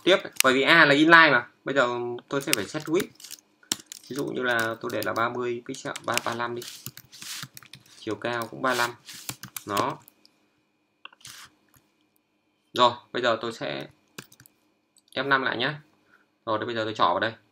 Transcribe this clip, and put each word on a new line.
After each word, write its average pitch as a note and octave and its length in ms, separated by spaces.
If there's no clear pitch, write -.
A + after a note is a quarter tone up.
tiếp, F#3 140
bởi C3 120
vì C3+ 80
A D#3 220
là C#3+ 100
inline D#3+ 360
mà. A#2+ 160
Bây C#3 100
giờ C3 140
tôi B3+ 140
sẽ - 100
phải G2+ 120
set - 180
width. E3 240
Ví B2 80
dụ C3 100
như B2+ 160
là A2+ 380
tôi B2 140
để G#2+ 100
là G#2+ 80
ba A2+ 160
mươi B2 400
pixel, C3+ 240
ba, A#2 200
ba A#2 100
lăm A#2+ 200
đi. A#2+ 80
Chiều G#2+ 160
cao A#2 320
cũng C3+ 160
ba B2+ 120
lăm. A#2+ 200
Đó. B2 320
Rồi, A#2+ 200
bây B2 100
giờ A#2 180
tôi A#2 120
sẽ C#3 340
F C3+ 140
năm C3 140
lại B2 140
nhá. C#3+ 240
Rồi, A2 200
bây A#2+ 80
giờ A2 100
tôi G#2+ 100
trỏ A2 100
vào F2+ 160
đây. A2+ 120